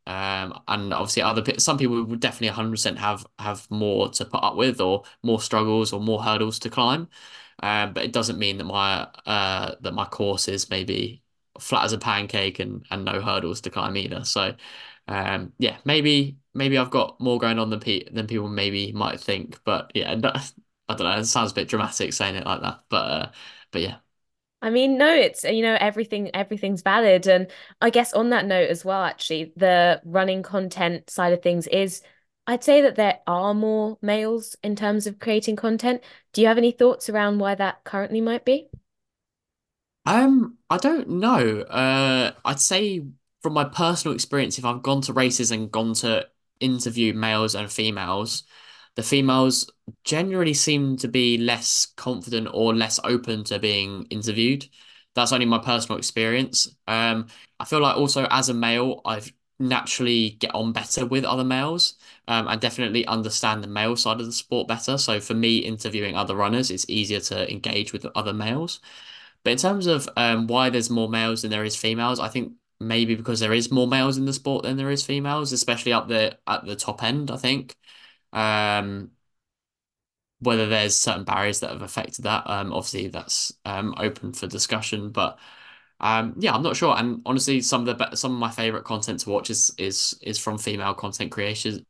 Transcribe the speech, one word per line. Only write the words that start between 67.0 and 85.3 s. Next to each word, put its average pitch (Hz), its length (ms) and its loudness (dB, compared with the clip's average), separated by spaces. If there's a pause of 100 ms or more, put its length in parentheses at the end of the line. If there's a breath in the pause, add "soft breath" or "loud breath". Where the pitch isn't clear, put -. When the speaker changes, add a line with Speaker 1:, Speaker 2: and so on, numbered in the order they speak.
Speaker 1:
to - 300 -4
engage - 420 -4
with 107 120 -10 (100)
other 101 180 -2
males. 117 480 -4 (640 loud breath)
But 120 80 2
in 123 60 2
terms 190 300 0
of, 147 300 2
um, 113 300 2
why 127 240 2
there's 120 180 0
more 113 200 2
males 113 340 0
than 110 80 -4
there 107 140 -2
is 107 100 -4
females, 117 440 0
I 92 100 -4
think 120 240 -4 (260)
maybe 113 360 0
because 113 240 -4
there 110 140 2
is 117 180 0
more 127 160 4
males 131 300 2
in 135 80 0
the 135 80 -2
sport 135 300 -2
than 135 140 -2
there 135 140 -2
is 139 140 -2
females, 143 460 -2
especially 120 420 0
up 110 140 0
the, 110 300 0 (100)
at 104 180 -2
the 104 100 -8
top - 280 -6
end, 135 280 -2
I 117 60 -6
think. 135 380 -4 (580 soft breath)
Um, 104 800 0 (1300)
whether 113 280 4
there's 107 280 2
certain 98 280 0
barriers 98 380 0
that - 100 -6
have - 100 -10
affected - 440 -8
that, 104 220 0
um, 101 260 -4
obviously 98 340 -4
that's, - 460 -4 (120)
um, 101 320 -4
open 101 360 -4
for - 120 -10
discussion. 104 640 -4
But, - 280 -2 (600 loud breath)